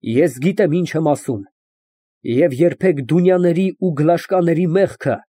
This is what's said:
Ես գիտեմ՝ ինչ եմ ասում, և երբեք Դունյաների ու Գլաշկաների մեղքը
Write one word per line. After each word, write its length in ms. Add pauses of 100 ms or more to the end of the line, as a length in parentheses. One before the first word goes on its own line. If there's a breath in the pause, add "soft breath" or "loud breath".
Ես 340
գիտեմ՝ 360
ինչ 160
եմ 160
ասում, 360 (840)
և 320
երբեք 460
Դունյաների 720
ու 180
Գլաշկաների 760
մեղքը 480 (200)